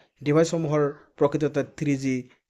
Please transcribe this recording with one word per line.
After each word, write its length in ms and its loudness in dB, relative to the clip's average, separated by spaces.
ডিভাইচসমূহৰ 680 0
প্ৰকৃততে 460 0
থ্ৰী 320 -4
জি, 340 -4